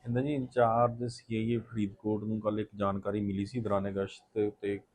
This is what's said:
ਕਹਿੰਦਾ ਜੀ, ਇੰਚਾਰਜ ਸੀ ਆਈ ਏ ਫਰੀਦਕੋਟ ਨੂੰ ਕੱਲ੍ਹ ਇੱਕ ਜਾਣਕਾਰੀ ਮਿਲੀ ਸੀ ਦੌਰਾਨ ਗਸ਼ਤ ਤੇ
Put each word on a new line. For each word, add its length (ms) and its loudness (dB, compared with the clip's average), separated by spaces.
ਕਹਿੰਦਾ 120 0
ਜੀ, 120 -2
ਇੰਚਾਰਜ 720 2
ਸੀ 280 -6
ਆਈ 160 0
ਏ 60 2
ਫਰੀਦਕੋਟ 640 -2
ਨੂੰ 180 -2
ਕੱਲ੍ਹ 200 0
ਇੱਕ 140 -4
ਜਾਣਕਾਰੀ 460 0
ਮਿਲੀ 240 0
ਸੀ 140 -6
ਦੌਰਾਨ 320 0
ਗਸ਼ਤ 600 -2
ਤੇ 180 -2